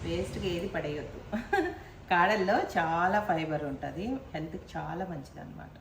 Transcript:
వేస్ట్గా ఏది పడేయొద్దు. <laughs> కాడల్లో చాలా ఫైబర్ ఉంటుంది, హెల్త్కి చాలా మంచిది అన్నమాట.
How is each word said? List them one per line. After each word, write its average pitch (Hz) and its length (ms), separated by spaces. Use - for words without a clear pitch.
వేస్ట్గా 175 420
ఏది 175 220
పడేయొద్దు. 151 680
<laughs> 349 400
కాడల్లో 190 520
చాలా 175 440
ఫైబర్ 156 420
ఉంటుంది, 143 560
హెల్త్కి 160 440
చాలా 160 280
మంచిది 151 340
అన్నమాట. - 420